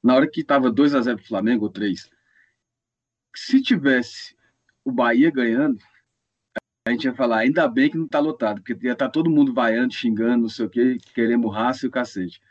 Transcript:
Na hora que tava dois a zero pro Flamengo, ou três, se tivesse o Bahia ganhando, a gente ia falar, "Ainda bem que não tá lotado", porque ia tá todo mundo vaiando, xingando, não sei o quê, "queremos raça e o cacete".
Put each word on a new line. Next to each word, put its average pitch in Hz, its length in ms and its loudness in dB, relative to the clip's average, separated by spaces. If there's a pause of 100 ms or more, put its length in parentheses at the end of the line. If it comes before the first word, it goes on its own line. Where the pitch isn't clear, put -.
Na 127 120 4
hora 139 140 4
que 156 160 -6
tava 131 260 2
dois 143 240 2
a 131 60 2
zero 117 160 -2
pro - 100 -18
Flamengo, 107 380 -2
ou 101 60 -4
três, 95 380 -6 (1300)
se - 280 2
tivesse 139 760 -2 (480)
o 135 80 -4
Bahia 123 400 2
ganhando, 123 460 0 (1080)
a 117 60 -4
gente 120 120 -4
ia 127 100 -2
falar, 117 240 0
"Ainda 147 280 2
bem 131 240 2
que 160 80 -6
não 160 80 -4
tá 147 140 -2
lotado", 113 420 -4
porque 117 240 -8
ia 123 80 -2
tá 131 140 -4
todo 165 200 0
mundo 143 240 4
vaiando, 117 400 0
xingando, 117 500 0
não 110 60 -2
sei 110 180 -6
o - 40 -8
quê, 123 260 0 (160)
"queremos 117 400 0
raça 123 320 -2
e 127 40 -2
o - 40 -6
cacete". 101 480 -8 (100)